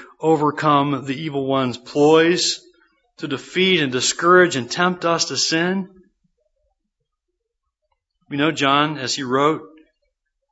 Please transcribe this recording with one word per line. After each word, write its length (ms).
overcome 840
the 100
evil 320
one's 300
ploys, 840
to 100
defeat 520
and 120
discourage 640
and 140
tempt 340
us 220
to 100
sin. 520
We 60
know 160
John, 440
as 180
he 80
wrote, 400